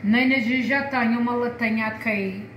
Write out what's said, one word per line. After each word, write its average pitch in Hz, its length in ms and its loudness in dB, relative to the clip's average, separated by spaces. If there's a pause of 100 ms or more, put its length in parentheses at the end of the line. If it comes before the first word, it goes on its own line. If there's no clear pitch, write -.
Meninas, 254 420 4
eu 254 180 0
já 269 200 2
tenho 240 340 0
uma 240 160 0
latinha 233 540 -2
aqui 202 560 -4 (140)